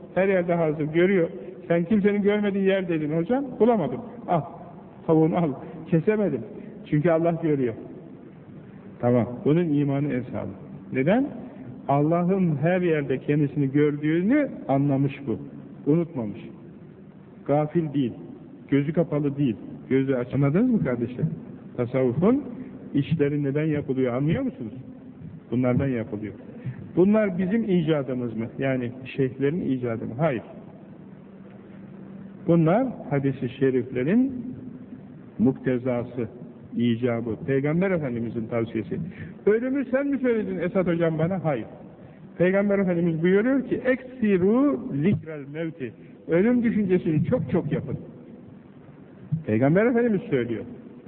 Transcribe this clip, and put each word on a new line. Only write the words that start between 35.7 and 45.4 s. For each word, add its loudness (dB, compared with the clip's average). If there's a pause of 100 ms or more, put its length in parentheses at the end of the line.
icabı, 0 (100)
Peygamber 2
Efendimizin -4
tavsiyesi. -4 (480)
"Ölümü 2
sen 0
mi -2
söyledin 0
Esat 0
hocam 0
bana?" -2
Hayır. -2 (720)
Peygamber 4
Efendimiz 2
buyuruyor 4
ki, 0
"Eksiru 2 (120)
zikrel 0 (120)